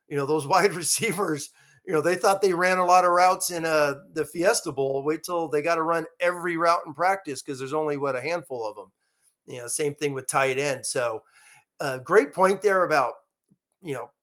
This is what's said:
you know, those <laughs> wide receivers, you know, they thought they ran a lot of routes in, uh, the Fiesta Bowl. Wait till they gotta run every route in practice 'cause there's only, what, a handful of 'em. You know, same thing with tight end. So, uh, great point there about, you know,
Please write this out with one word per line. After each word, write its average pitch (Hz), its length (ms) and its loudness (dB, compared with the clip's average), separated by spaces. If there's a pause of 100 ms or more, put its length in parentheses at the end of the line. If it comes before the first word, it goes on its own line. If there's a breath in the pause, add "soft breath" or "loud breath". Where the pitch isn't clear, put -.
you 147 100 -6
know, 143 100 -2
those 151 200 -2
<laughs> - 0 -
wide 180 260 4
receivers, 175 760 -4 (360 soft breath)
you 185 80 -4
know, 156 80 2
they 175 140 2
thought 196 260 2
they 190 120 2
ran 180 260 2
a 180 60 2
lot 180 200 6
of 175 60 4
routes 185 380 4
in, 170 140 -4
uh, 151 300 2 (180)
the 156 140 -2
Fiesta 175 480 0
Bowl. 135 300 -2
Wait 160 200 -2
till 170 240 -4
they 151 140 0
gotta 165 220 0
run 165 220 0 (140)
every 175 380 -2
route 170 280 2
in 156 80 -12
practice 170 480 -2
'cause 139 180 -10
there's 135 140 -8
only, 156 240 -2
what, 139 180 -2
a 123 60 -4
handful 139 460 -6
of 104 100 -10
'em. 95 140 -18 (540)
You 127 160 -14
know, 120 60 -12
same 147 280 -4
thing 143 180 -2
with 131 140 -8
tight 135 320 2
end. 139 260 -2
So, 117 380 -4 (560 soft breath)
uh, 131 200 -6
great 202 340 2
point 190 280 2
there 190 220 2
about, 143 300 2 (680)
you 160 120 -8
know, 120 180 -10 (120)